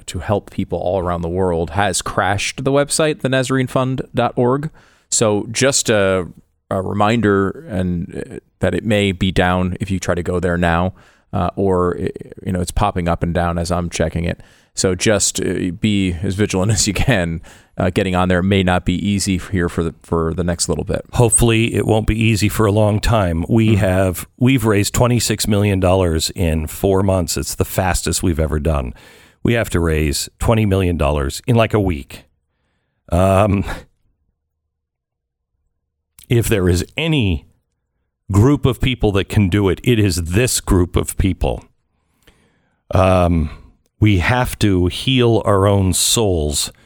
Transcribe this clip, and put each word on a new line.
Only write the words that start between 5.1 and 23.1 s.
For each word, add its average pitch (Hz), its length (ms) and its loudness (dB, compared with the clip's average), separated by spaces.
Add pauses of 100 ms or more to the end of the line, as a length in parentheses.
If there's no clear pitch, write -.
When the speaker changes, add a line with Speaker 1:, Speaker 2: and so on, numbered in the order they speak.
Speaker 1:
So 104 400 0
just 131 400 0
a, 95 380 2 (420)
a 98 100 -2
reminder 101 880 0
and, 90 460 -4
uh, - 240 -12 (220)
that 92 140 0
it - 100 -4
may 101 260 2
be 92 220 -2
down 92 480 0
if - 100 -6
you 92 80 -2
try 87 160 -2
to 87 80 -4
go 90 160 -2
there 87 200 -2
now, 87 360 0 (380)
uh, 92 240 -2
or, 92 400 0
uh, 90 100 -6 (380)
you 98 80 -4
know, 90 80 -2
it's 90 100 -6
popping 95 380 -2
up 85 160 -2
and 85 100 -4
down 85 240 -2
as 87 140 -4
I'm 87 180 -4
checking 82 340 -4
it. 85 160 -6 (340)
So 92 200 0
just, 98 460 0
uh, 92 320 -4
be 98 400 0 (100)
as 95 140 -4
vigilant 98 360 0
<laughs> 101 40 0
as - 100 0
you 101 80 -2
can. 85 480 0 (340)
Uh, 92 120 0
getting 92 260 -2
on 92 140 2
there 90 140 2
may 98 200 2
not 90 220 0
be 92 100 0
easy 98 420 -2
f-, - 120 -6
here 87 220 0
for 87 120 -2
the, 82 200 -4
for 82 320 -2
the 85 100 -4
next 87 240 -4
little 73 160 -4
bit. - 180 -6 (120)
Speaker 2:
Hopefully, 117 600 4
it 101 120 -2
won't 107 200 0
be 110 80 2
easy 110 320 2
for 110 200 0
a 98 60 2
long 107 280 2
time. 87 480 0